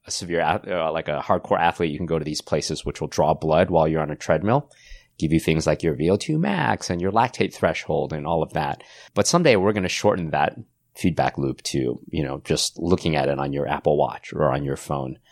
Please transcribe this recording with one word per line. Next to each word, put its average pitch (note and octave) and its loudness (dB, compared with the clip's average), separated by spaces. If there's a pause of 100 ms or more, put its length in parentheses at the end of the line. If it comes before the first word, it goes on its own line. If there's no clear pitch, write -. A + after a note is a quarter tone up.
a - -12
severe E2+ -2
ath-, D#2+ 0
uh, E2 -2
like, D#2+ -4
a D2 -4
hardcore F#2 0
athlete, E2+ 2
you C#2+ -8
can F2 -6
go E2 0
to D2+ -4
these D2+ -6
places - -4
which D#2+ -8
will D2+ -4
draw D#2 2
blood D#2+ 4
while D#2+ 4
you're D#2 0
on D2 -2
a D2+ -6
treadmill, G#2 0 (500)
give D#2 0
you D#2+ 4
things D#2 0
like D2+ 0
your D#2+ 2
V D#2+ 0
O G2+ 4
two D#3 -2
max D#3 -2
and F2 -2
your F#2+ -2
lactate A2+ 0
threshold D#2 -2
and D2+ -6
all E2 0
of - -4
that. D2 -4 (300)
But G#2 2
someday D#3+ 4
we're G2 4
gonna F#2 0
shorten F#2 0
that D2 0 (380)
feedback C#2+ 2
loop C2+ -4
to, B1+ -2 (100)
you D#2 -4
know, C2+ -6
just - -2
looking E2+ 2
at C#2 0
it C#2 -2
on C#2 -4
your C#2+ -2
Apple D2 0
Watch - -4
or D2 2
on C#2+ -2
your C2+ -4
phone. C2+ -8 (120)